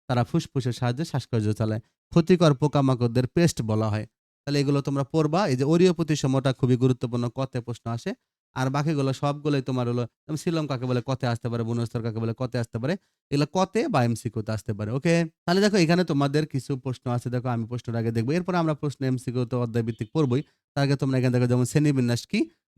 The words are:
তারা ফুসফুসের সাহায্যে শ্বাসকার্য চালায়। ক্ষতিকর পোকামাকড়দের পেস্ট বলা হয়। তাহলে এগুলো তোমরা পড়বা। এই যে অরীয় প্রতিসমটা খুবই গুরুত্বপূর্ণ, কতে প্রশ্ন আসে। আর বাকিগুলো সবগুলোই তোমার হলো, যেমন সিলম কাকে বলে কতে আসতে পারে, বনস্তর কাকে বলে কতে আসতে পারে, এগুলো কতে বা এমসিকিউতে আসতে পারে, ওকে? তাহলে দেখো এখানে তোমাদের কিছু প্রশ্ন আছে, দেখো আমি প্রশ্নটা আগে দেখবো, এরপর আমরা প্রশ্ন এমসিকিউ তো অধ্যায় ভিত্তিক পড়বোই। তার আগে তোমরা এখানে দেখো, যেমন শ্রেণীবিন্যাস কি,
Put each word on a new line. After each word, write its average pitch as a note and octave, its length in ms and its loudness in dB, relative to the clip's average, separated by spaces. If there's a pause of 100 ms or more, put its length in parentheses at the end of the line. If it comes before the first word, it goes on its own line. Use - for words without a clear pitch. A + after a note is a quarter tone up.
তারা A#2+ 180 2
ফুসফুসের C3 480 -2
সাহায্যে B2 320 -2
শ্বাসকার্য A2 480 -2
চালায়। A2 280 -2 (280)
ক্ষতিকর E3 460 6
পোকামাকড়দের B2+ 720 2
পেস্ট E3+ 360 2
বলা G#2+ 260 0
হয়। G#2+ 180 -2 (380)
তাহলে C#3+ 160 -2
এগুলো C#3 200 2
তোমরা C#3 240 -2
পড়বা। D#3+ 440 0
এই C3 80 2
যে C3+ 80 0
অরীয় F3 280 6
প্রতিসমটা C#3 600 0
খুবই B2+ 240 2
গুরুত্বপূর্ণ, A#2+ 580 0
কতে C3 260 -6
প্রশ্ন A#2 300 -10
আসে। F#3 240 -6 (400)
আর C3 160 -2
বাকিগুলো C#3+ 420 0
সবগুলোই C#3+ 500 -2
তোমার B2 260 -2
হলো, B2 140 -2
যেমন - 340 -10
সিলম D#3+ 300 -2
কাকে C3 200 -6
বলে B2+ 200 0
কতে C3 200 -4
আসতে A#2+ 220 -2
পারে, A#2 140 -4
বনস্তর A#2 400 -4
কাকে A2+ 160 -6
বলে A2+ 180 -2
কতে B2+ 220 -6
আসতে A2+ 200 -6
পারে, D3 180 -2 (340)
এগুলো C#3+ 220 2
কতে G3+ 360 0
বা C#3+ 160 2
এমসিকিউতে A2 480 -4
আসতে A2 200 -6
পারে, G#2 180 -4
ওকে? E3 340 2 (200)
তাহলে F3+ 160 2
দেখো G#3 160 4
এখানে F3 280 4
তোমাদের C#3+ 420 0
কিছু C#3 300 -4
প্রশ্ন B2+ 340 -6
আছে, A#2+ 200 -4
দেখো B2 180 -4
আমি A#2 180 -4
প্রশ্নটা A#2 320 -6
আগে A#2 120 0
দেখবো, A2+ 220 0
এরপর F3+ 220 -2
আমরা D#3+ 200 2
প্রশ্ন C#3+ 300 -6
এমসিকিউ B2+ 400 -2
তো A#2+ 180 -2
অধ্যায় A#2 220 -2
ভিত্তিক A2+ 280 -6
পড়বোই। C#3 300 2 (320)
তার C#3 100 0
আগে C#3 120 2
তোমরা C3+ 220 0
এখানে B2 200 2
দেখো, B2 80 2
যেমন B2 180 4
শ্রেণীবিন্যাস C3+ 600 2
কি, C4+ 240 -2 (280)